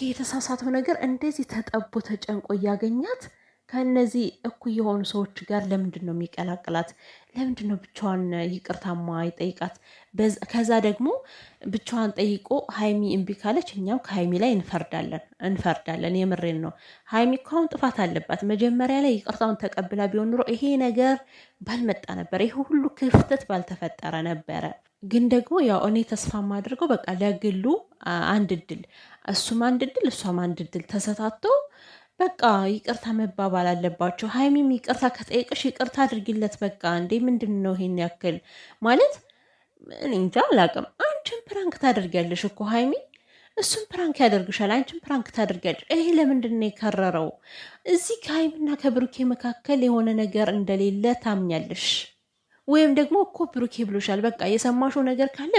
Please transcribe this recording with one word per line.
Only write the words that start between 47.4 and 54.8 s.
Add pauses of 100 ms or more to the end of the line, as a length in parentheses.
እዚህ
ከሀይሚና
ከብሩኬ
መካከል
የሆነ (100)
ነገር
እንደሌለ (140)
ታምኛለሽ (840)
ወይም
ደግሞ
እኮ
ብሩኬ
ብሎሻል፣
በቃ
የሰማሽው